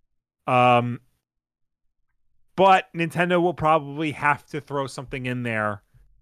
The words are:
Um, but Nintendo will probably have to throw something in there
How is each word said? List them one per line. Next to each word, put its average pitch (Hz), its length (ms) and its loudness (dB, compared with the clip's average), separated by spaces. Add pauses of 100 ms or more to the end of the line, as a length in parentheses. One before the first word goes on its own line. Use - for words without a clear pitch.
(460)
Um, 123 540 2 (1600)
but 190 380 6
Nintendo 170 460 0
will 175 140 0
probably 151 580 -2
have 147 340 -2
to 151 140 -10
throw 139 260 -6
something 131 400 -12
in 123 160 -6
there 107 400 -4 (400)